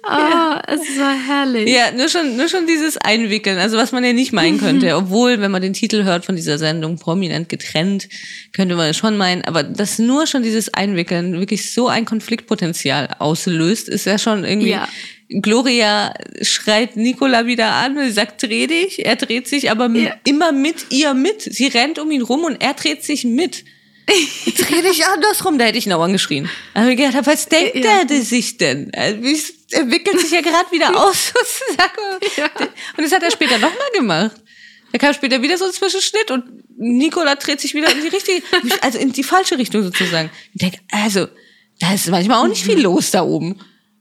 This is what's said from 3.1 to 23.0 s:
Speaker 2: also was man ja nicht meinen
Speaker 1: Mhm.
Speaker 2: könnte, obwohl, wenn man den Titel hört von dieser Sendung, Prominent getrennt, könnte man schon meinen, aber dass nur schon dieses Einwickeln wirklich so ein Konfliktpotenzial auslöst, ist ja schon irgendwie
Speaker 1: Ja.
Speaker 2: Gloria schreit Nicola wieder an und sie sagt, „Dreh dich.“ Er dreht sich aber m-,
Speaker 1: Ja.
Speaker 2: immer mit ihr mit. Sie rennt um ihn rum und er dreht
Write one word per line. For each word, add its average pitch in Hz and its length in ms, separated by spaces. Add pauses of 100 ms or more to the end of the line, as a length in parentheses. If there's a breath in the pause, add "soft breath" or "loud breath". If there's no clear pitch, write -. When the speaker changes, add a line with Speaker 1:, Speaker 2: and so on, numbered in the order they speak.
Speaker 2:
also 196 200
was 233 140
man 247 120
ja 247 100
nicht 254 180
meinen 202 240
Speaker 1:
Mhm. - 60
Speaker 2:
könnte, 202 340
obwohl, 208 460
wenn 196 100
man 185 100
den 190 120
Titel 208 320
hört 175 200
von 190 120
dieser 160 200
Sendung, 160 400
Prominent 165 520
getrennt, 190 580 (460 loud breath)
könnte 180 220
man 165 180
schon 214 240
meinen, 180 260
aber 160 200
dass - 360
nur 269 280
schon 262 160
dieses 220 300
Einwickeln 180 680
wirklich 202 340
so 247 160
ein 233 160
Konfliktpotenzial 175 1120
auslöst, 165 720
ist - 160
ja 196 120
schon 214 280
irgendwie 208 260
Speaker 1:
Ja. - 160 (420 loud breath)
Speaker 2:
Gloria 214 840 (280)
schreit - 540
Nicola 240 500
wieder 233 280
an 262 240
und 277 80
sie 240 60
sagt, - 300
„Dreh 226 240
dich.“ 330 400
Er 233 120
dreht 247 320
sich 277 200
aber 226 160
m-, 233 100 (100)
Speaker 1:
Ja. 226 100 (100)
Speaker 2:
immer 302 280
mit 285 360
ihr 277 240
mit. 349 280
Sie 247 260
rennt 269 320
um 311 120
ihn 277 100
rum 269 240
und 285 180
er 269 120
dreht 302 280